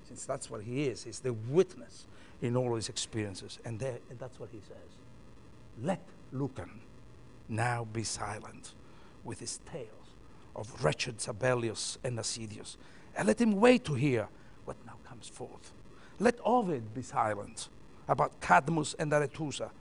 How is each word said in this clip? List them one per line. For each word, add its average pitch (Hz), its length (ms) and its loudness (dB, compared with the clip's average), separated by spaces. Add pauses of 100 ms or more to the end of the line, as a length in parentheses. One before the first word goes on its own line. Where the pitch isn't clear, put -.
since - 200 -12
that's 135 240 -4
what 113 120 -6
he 123 220 0
is, 110 200 -2
he's 113 160 -10
the 127 120 0 (160)
witness - 580 2 (360)
in 120 140 2
all 123 180 4
his 110 160 -2
experiences. 104 760 -4
And 113 160 -6
there, 127 180 -4 (120)
and 120 80 -12
that's 127 200 -12
what 113 140 -10
he 107 80 -12
says. 101 360 -18 (880)
"Let 175 180 0 (300)
Lucan - 520 -4 (640)
now 117 420 0
be 113 120 -2
silent - 720 -8 (500)
with 117 160 -8
his - 200 -8 (120)
tales 139 160 -8 (680)
of 113 300 -4
wretched 143 340 0
Sabellius 117 840 0
and 123 140 -2
Assidius, 107 580 -6 (400)
and 190 100 2
let 214 140 6
him 220 160 8
wait 247 300 10
to 151 80 2
hear 120 340 4 (380)
what - 100 -6 (100)
now 113 80 -12 (140)
comes 117 200 -14
forth. - 440 -12 (480)
Let 233 240 6
Ovid 175 500 2
be 127 80 -4
silent 107 680 0 (380)
about 143 340 4
Cadmus 160 580 6
and 151 120 0
Arethusa, 143 600 2 (100)